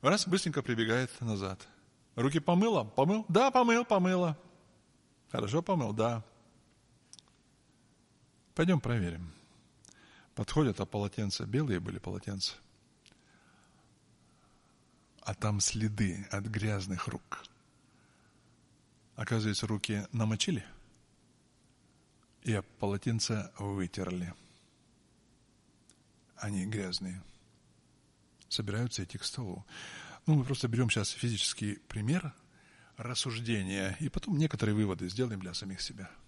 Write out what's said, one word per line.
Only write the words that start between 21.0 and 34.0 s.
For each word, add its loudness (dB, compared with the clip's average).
и 0
об 0
полотенце -2
вытерли. -4
Они -2
грязные, -4
собираются -2
идти -10
к -12
столу. -8
Ну, 6
мы 4
просто -2
берем 2
сейчас 0
физический -2
пример -2
рассуждения, -2
и -2